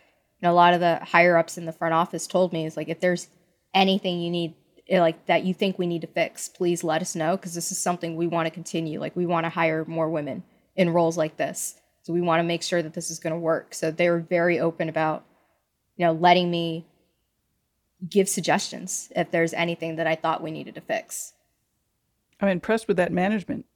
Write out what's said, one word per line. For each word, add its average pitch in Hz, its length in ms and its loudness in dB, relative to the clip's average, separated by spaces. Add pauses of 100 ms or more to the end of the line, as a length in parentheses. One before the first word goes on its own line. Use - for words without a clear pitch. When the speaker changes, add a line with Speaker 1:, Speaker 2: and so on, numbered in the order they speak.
(400)
Speaker 1:
you 175 60 -2
know, 170 60 4
a - 20 4
lot 175 200 8
of 170 60 2
the 170 160 2
higher 175 400 4
ups 165 220 0
in 170 60 -10
the 165 80 -8
front 165 220 -2
office 165 320 -2
told 180 260 2
me 160 140 -2
is, 156 100 -10
like, 156 120 -6
"If 160 120 -8
there's 180 280 0 (460)
anything 190 460 2
you 170 100 -4
need, 170 240 -2 (340)
eh, 185 120 4
like, 165 260 0
that 170 180 2
you 185 80 0
think 190 260 -2
we 180 80 -2
need 170 160 -4
to 170 40 -10
fix, - 420 -4
please 175 360 -2
let 160 180 0
us - 140 -8
know, 165 200 0
'cause 175 180 -10
this 170 180 -6
is - 60 -6
something 170 380 -4
we 170 100 0
wanna 165 240 -2
continue. 160 500 -6
Like, 147 160 -8
we 180 100 0
wanna 165 240 0
hire 160 360 0
more 160 220 -2
women 147 360 -6 (320)
in 175 140 4
roles 165 280 2
like 156 180 -2
this. - 440 -6 (220)
So 165 100 -8
we 175 80 2
wanna 170 240 2
make 170 180 -2
sure 175 200 0
that 156 120 -12
this 170 160 -8
is 165 80 -10
gonna 165 200 -4
work." 165 360 -2
So 160 160 -4
they 175 180 2
were 170 120 2
very 170 400 2
open 165 280 -2
about, 156 360 -2 (720)
you 175 100 2
know, 165 60 4
letting 175 380 4
me 170 360 -4 (1200)
give 190 200 2
suggestions - 880 -4
if 175 140 -2
there's 165 220 0
anything 165 440 -4
that 160 100 -2
I 160 80 0
thought 160 280 -2
we 160 80 -8
needed 147 260 -12
to 156 40 -14
fix. - 540 -8 (1040)
Speaker 2:
I'm 202 80 2
impressed 214 400 0
with 190 100 2
that 175 140 2
management. 185 640 -2